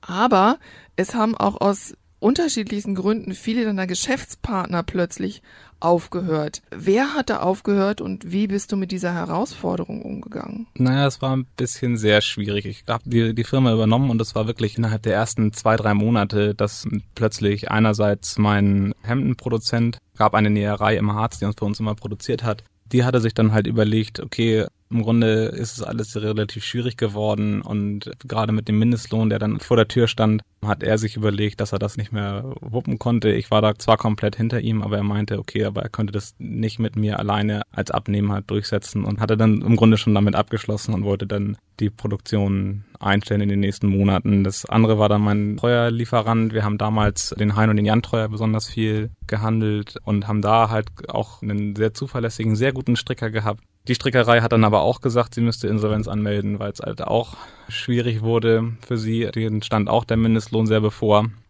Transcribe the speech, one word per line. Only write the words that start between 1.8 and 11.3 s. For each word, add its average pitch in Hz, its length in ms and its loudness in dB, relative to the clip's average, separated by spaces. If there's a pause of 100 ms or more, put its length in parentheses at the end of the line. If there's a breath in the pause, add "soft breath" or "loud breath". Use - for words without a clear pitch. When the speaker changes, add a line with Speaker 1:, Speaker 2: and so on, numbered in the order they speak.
Speaker 1:
unterschiedlichsten 214 720 0
Gründen 196 380 -2
viele 226 320 -4
deiner 196 220 -2
Geschäftspartner 180 960 -4
plötzlich 185 580 -4 (380 loud breath)
aufgehört. 165 840 -2 (100)
Wer 262 420 0
hat 285 160 -2
da 214 80 -2
aufgehört 196 640 0
und 180 320 -8
wie 202 160 0
bist 196 240 -4
du 202 40 -2
mit 185 140 -4
dieser 180 240 -4
Herausforderung 175 880 -6
umgegangen? - 720 -12
Speaker 2:
Naja, 131 320 2
es - 160 -4
war 135 140 -2